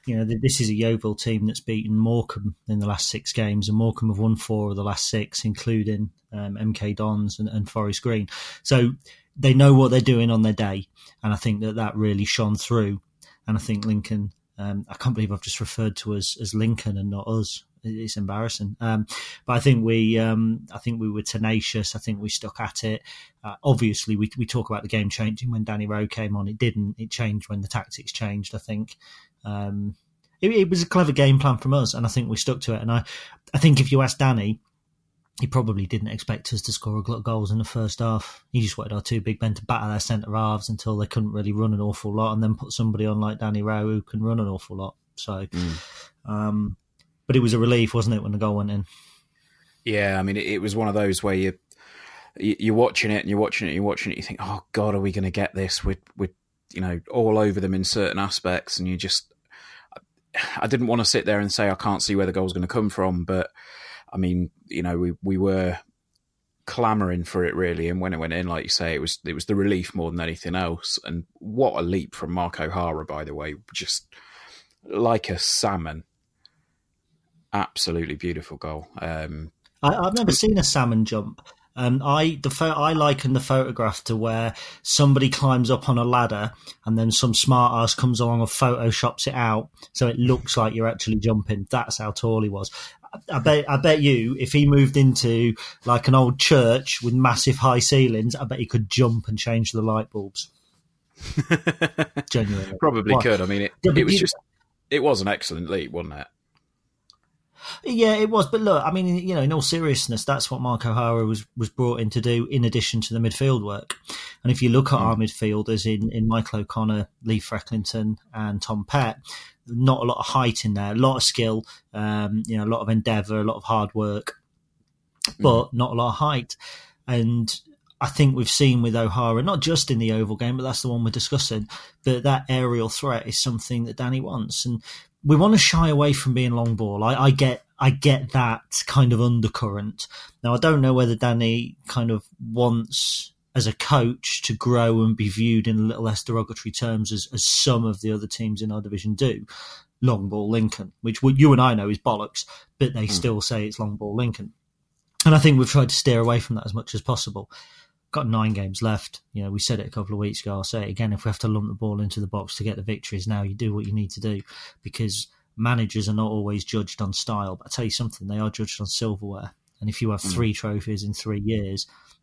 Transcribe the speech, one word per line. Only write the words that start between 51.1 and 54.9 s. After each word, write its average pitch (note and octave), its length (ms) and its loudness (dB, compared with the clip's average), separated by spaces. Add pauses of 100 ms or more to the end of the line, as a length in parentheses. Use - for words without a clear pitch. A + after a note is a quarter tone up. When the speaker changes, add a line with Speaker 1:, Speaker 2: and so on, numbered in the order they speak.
Speaker 2:
where G2+ 100 0
you, F#2+ 200 0 (840)
you, G#2 220 0
you're A2 160 2
watching A#2 340 4
it G#2 120 0
and - 80 -6
you're G2+ 100 0
watching G#2+ 280 -2
it - 40 -4
and C#2+ 40 -4
you're G2 100 0
watching G2 260 -2
it. - 60 -8
You - 60 -10
think, - 200 -12
"Oh G2 200 -8 (100)
God, G#2 220 0